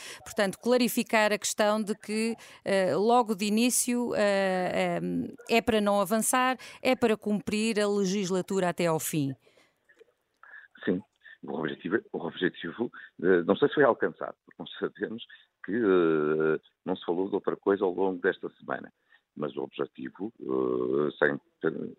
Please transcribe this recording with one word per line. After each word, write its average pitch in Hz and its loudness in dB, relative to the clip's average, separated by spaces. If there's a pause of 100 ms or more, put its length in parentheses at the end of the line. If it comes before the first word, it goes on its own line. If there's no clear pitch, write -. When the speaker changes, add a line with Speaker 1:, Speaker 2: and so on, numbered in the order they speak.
(240)
Speaker 1:
portanto, 196 -2
clarificar 226 2
a 208 0
questão 214 0
de 208 -4
que, 220 -4 (280)
eh, 190 2
logo 220 2
de 190 -2
início, 240 2
eh, 185 0
eh, 175 -2
é 233 4
para 220 2
não 202 2
avançar, 233 0 (240)
é 254 2
para 220 2
cumprir 214 -2
a 208 2
legislatura 190 0
até 170 0
ao 160 2
fim? 139 -2 (1500)
Speaker 2:
Sim. 92 0 (400)
O - -10
objetivo, 78 -4 (140)
o - -8
objetivo, 87 -6 (320)
eh, 90 6
não 98 4
sei 143 2
se - -8
foi 151 4
alcançado, 95 0 (100)
porque - -18
nós 80 -14
sabemos 98 -8 (400)
que, 90 -8
eh, 78 2 (260)
não 90 -2
se - -10
falou 92 0
de 104 -2
outra 85 -4
coisa 101 0
ao 90 0
longo 92 -2
desta 90 -2 (100)
semana. - -8 (460)
Mas 71 -6
o 67 -6
objetivo, 69 -10
eh, 65 -2
sem, 73 2 (600)